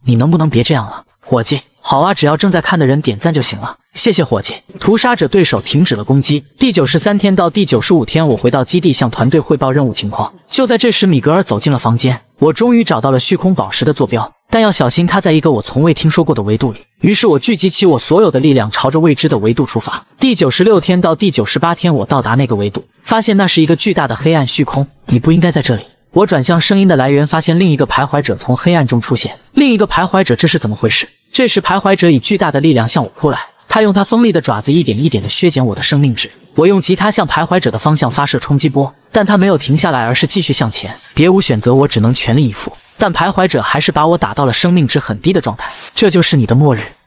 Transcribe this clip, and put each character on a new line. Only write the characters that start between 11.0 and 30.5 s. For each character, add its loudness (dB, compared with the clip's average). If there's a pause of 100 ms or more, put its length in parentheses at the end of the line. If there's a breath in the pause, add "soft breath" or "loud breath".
米 2
格 0
尔 2
走 -2
进 0
了 0
房 0
间。 -2 (180)
我 2
终 2
于 4
找 0
到 0
了 2
虚 0
空 0
宝 -4
石 -4
的 2
坐 0
标， -4 (160)
但 2
要 2
小 0
心， 0
它 0
在 0
一 4
个 0
我 0
从 -2
未 2
听 0
说 0
过 0
的 -4
维 -2
度 -2
里。 -14 (200)
于 2
是 0
我 2
聚 -2
集 0
起 0
我 4
所 2
有 4
的 -2
力 2
量， 0
朝 -4
着 0
未 2
知 -2
的 0
维 0
度 0
出 -4
发。 -10 (140)
第 2
九 2
十 0
六 4
天 0
到 2
第 0
九 -2
十 -4
八 0
天， 0
我 -2
到 0
达 -2
那 2
个 -2
维 -4
度， -10 (180)
发 0
现 0
那 2
是 2
一 4
个 2
巨 -2
大 0
的 -6
黑 0
暗 2
虚 0
空。 -2 (200)
你 2
不 2
应 4
该 2
在 -2
这 0
里。 -6 (300)
我 2
转 0
向 2
声 2
音 4
的 4
来 2
源， 2
发 -2
现 0
另 2
一 2
个 0
徘 -2
徊 -2
者 -4
从 -2
黑 0
暗 2
中 0
出 -2
现。 -6 (180)
另 4
一 2
个 2
徘 -2
徊 0
者， 0
这 0
是 0